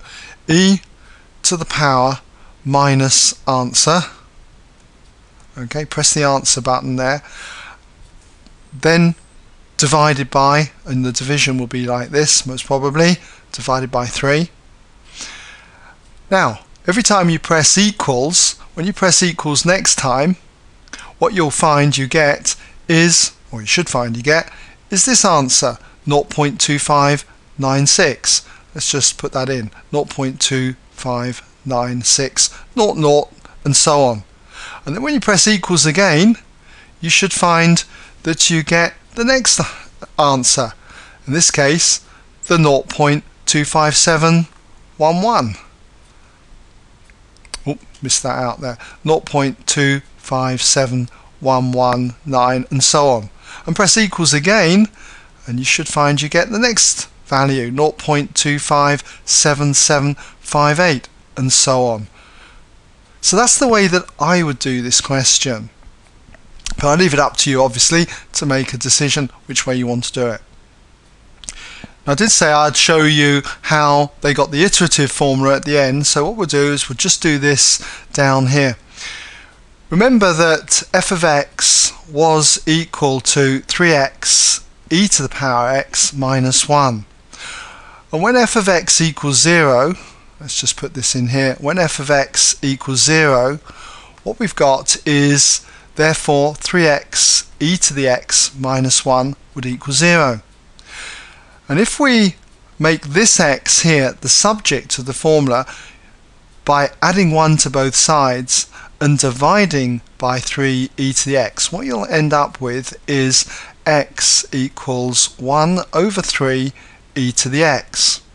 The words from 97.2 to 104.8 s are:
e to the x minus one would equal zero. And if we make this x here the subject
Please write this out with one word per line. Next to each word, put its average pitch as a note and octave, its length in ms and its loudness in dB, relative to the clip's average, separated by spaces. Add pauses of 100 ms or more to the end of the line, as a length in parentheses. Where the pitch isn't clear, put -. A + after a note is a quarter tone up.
e E3 180 0
to - 160 -2
the C#3 140 -2
x - 500 -2
minus C3 480 -2
one C3 300 0 (180)
would C3 120 -8
equal B2 280 -8
zero. D3 480 2 (1300)
And C#3+ 120 0
if - 200 -2
we A#3 360 2 (440)
make D#3 220 0
this F3 380 2
x C#3+ 420 0
here D3 320 2
the - 160 -6
subject - 680 0